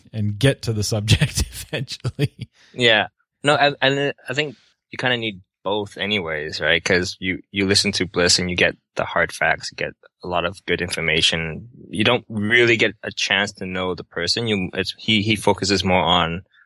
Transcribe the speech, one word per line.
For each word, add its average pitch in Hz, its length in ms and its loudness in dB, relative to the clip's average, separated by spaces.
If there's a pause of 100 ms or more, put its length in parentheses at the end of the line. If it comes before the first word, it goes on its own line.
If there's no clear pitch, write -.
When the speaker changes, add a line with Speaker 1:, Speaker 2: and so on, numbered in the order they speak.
(120)
Speaker 1:
and 104 260 -2
get 135 240 2
to 117 120 -2
the 104 100 -2
subject - 560 2
<laughs> - 100 -4
eventually. - 1000 -6 (240)
Speaker 2:
Yeah. 110 320 4 (360)
No, 147 140 4
and, 143 240 2
and 139 320 2 (160)
I 127 60 -6
think 143 220 -4 (340)
you - 80 -16
kinda 127 180 0
need 110 240 -6 (240)
both 101 320 -4
anyways, 82 640 -4
right? 82 240 2
'Cause 90 360 0
you, 92 300 -4
you 98 160 0
listen 101 260 2
to 92 140 -2
Bliss 90 320 2
and 90 120 -2
you 90 60 -4
get 90 200 2 (200)
the - 80 0
hard 82 280 -2
facts, 80 400 -2
you - 40 -20
get - 180 -8 (280)
a 90 60 -10
lot 87 160 -2
of 87 220 -6
good 87 160 0
information. 82 840 -2 (200)
You 107 160 -2
don't 117 240 2
really 113 480 4
get 107 260 0
a 107 80 -8
chance 98 420 -2
to 98 140 -12
know 92 280 -4
the 85 100 -12
person. 87 420 -4
You, 98 280 0
it's, 95 240 -4
he, 107 240 2
he 110 140 0
focuses 98 480 0
more 92 180 2
on 85 400 2 (240)